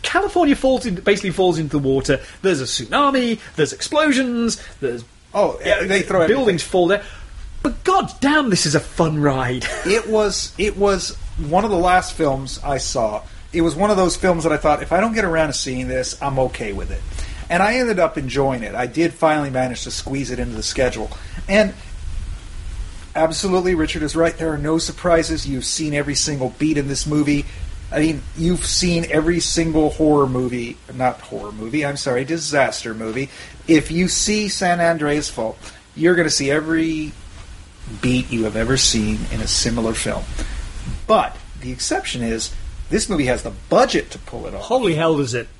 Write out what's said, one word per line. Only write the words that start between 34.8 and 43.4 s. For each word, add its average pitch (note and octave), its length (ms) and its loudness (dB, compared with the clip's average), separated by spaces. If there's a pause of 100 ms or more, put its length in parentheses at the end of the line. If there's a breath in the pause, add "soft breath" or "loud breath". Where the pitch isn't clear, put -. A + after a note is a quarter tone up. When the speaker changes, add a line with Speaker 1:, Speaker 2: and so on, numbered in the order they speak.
Speaker 2:
Andreas D3+ 500 2
Fault, A2+ 260 -6 (380 loud breath)
you're E3+ 220 4
gonna D#3+ 140 2
see C#3 200 0
every D#3 600 0 (920)
beat B2 300 0
you A2+ 120 0
have G#2+ 120 -2
ever A#2 200 2
seen G#2+ 440 2 (100)
in A2+ 100 -4
a G#2+ 60 -2
similar A2+ 480 0
film. G2+ 300 -4 (840 loud breath)
But G3 300 2 (240)
the B2 100 -10
exception - 520 -4
is, A2+ 300 -4 (380 loud breath)
this G#3+ 180 0
movie D3+ 180 0
has B2 180 0